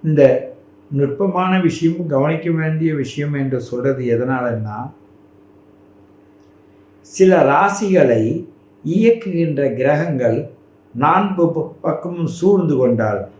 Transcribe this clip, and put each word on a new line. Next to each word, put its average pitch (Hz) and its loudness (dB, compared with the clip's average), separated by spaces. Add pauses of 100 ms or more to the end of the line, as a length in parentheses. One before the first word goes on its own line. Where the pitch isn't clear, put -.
இந்த 151 4 (680)
நுட்பமான 180 0
விஷயம், 165 0 (100)
கவனிக்க 156 0 (100)
வேண்டிய 160 -2
விஷயம் 147 -4
என்று 135 -2 (100)
சொல்றது 127 -2 (140)
எதனாலன்னா, 120 -4 (2500)
சில 185 4 (200)
ராசிகளை 175 2 (640)
இயக்குகின்ற 175 0 (180)
கிரகங்கள் 139 0 (580)
நான்கு 175 0 (100)
ப-, 156 -4 (160)
பக்கமும் 170 -4
சூழ்ந்து 170 2
கொண்டால் 110 0 (180)